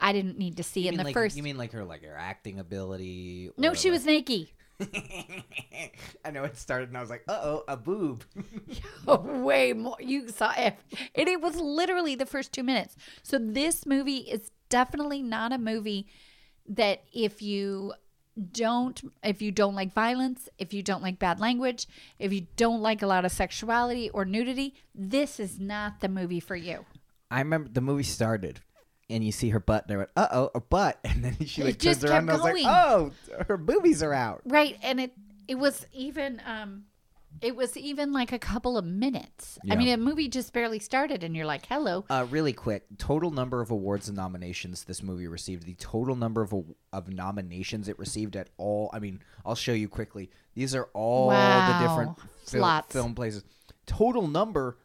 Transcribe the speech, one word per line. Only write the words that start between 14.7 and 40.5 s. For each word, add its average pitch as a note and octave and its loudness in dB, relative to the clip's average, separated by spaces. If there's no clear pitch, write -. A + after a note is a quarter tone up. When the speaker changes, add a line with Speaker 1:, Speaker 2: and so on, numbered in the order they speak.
Speaker 1:
not A3+ -2
a C4 -2
movie A3 -4
that G3+ 2
if G#3+ -2
you G3 -4
don't, A#3+ 0
if G3+ -2
you G#3 -2
don't G3+ 4
like F#3+ -4
violence, B3+ 0
if - -8
you G3+ -4
don't F#3 -2
like F#3 -4
bad F3+ 2
language, A#3+ 2
if G3 0
you F#3+ -2
don't A#3 4
like G#3+ 2
a G3+ 2
lot F#3 4
of F3+ 2
sexuality A#3 0
or G3 0
nudity, B3 0
this B3+ 0
is F3+ -6
not G#3 -6
the G3 0
movie F3+ -2
for F#3 -8
you. E3+ -8
Speaker 2:
I B2+ 0
remember D3+ 0
the B2 0
movie C#3 0
started G#2+ -2
and A2+ 0
you G#2+ 0
see A#2 0
her G#2+ 2
butt G#2+ 2
and G#2 -4
I - 0
went, G2 -4
"Uh-oh, C#3 2
a A#2+ -2
butt." F3 2
<laughs> - -18
And A#2+ 0
then B2 -2
she, C#3+ -8
Speaker 1:
It - 0
Speaker 2:
like, B2+ 2
Speaker 1:
just - 4
Speaker 2:
turns C#3+ 4
around E3 6
Speaker 1:
kept - 4
Speaker 2:
and - -
I D#4 4
was E4 4
Speaker 1:
going. E4+ 2
Speaker 2:
like, E4 10
"Oh, E3+ 2
her G3 2
boobies A#3 4
are D3 2
out." A#2 0
Speaker 1:
Right. D4 4
And B3+ 0
it, B3+ -4
it C4 -2
was C#4 2
even, C4+ -6
um, G3+ -10
it A#3+ -2
was B3 -2
even, C#4+ -4
like, C4 0
a A#3+ -2
couple B3 -2
of F#3+ 0
minutes. G#3 -4
I G2 -6
Speaker 2:
Yeah. - 4
Speaker 1:
mean, B3 6
the B3 4
movie C#4+ 2
just B3 -4